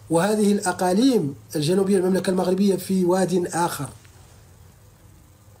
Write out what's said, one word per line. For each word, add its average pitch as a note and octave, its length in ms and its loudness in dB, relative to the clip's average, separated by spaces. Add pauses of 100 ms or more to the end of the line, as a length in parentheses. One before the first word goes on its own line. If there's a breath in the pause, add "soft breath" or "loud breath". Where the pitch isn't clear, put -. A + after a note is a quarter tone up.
(100)
وهذه G3+ 420 2
الأقاليم F#3+ 800 0 (220)
الجنوبية F#3 400 0
المملكة F#3 340 0
المغربية F#3 460 0
في F#3 280 -2
واد F3 480 0
آخر. D#3+ 360 -4 (1700)